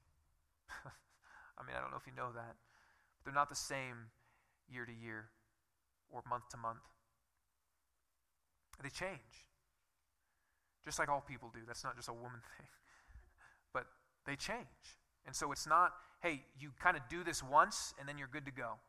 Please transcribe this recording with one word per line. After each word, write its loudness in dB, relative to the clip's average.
<laughs> -12
I -10
mean, -4
I 0
don't -2
know -6
if -10
you -14
know -4
that, -8
but -20
they're -8
not 6
the -6
same -4
year -6
to -10
year -8
or -8
month 0
to -10
month. -4
They -4
change, -6
just -4
like 4
all 4
people -10
do. -10
That's -10
not -6
just -10
a -6
woman -10
<laughs> -18
thing, -18
but -2
they -2
change. -6
And -12
so 0
it's -2
not, 10
"Hey, 2
you -10
kinda 6
do -2
this 0
once 8
and -6
then -6
you're -6
good -6
to -6
go." -4